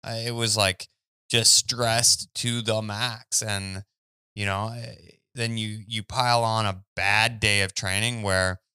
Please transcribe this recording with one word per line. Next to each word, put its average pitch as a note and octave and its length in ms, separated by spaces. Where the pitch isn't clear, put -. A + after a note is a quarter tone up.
I, A2+ 140
it A2+ 160
was, A2+ 220
like, F#2+ 320
just A2+ 260
stressed A#2 800
to A#2+ 280
the A2 180
max. A2 600
And, G2 400
you G#2 100
know, G2+ 300
eh, A#2 180
then A#2 240
you, G#2+ 280
you A2 180
pile A#2+ 400
on A2 220
a F#2+ 180
bad G#2+ 460
day G2+ 220
of F#2+ 120
training G#2+ 480
where F#2 380